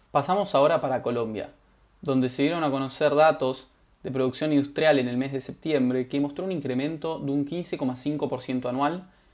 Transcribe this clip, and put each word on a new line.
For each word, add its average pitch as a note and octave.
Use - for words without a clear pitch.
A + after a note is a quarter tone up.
Pasamos F#3
ahora D3
para C3
Colombia, A#2
donde C3
se B2+
dieron E3
a C#3+
conocer C3+
datos D3
de -
producción C3
industrial C#3+
en B2
el B2
mes C3+
de C3+
septiembre B2+
que C#3
mostró C#3+
un F#3+
incremento D3+
de C#3+
un C#3+
quince E3+
coma B2+
cinco D3
por B2+
ciento B2+
anual, C#3+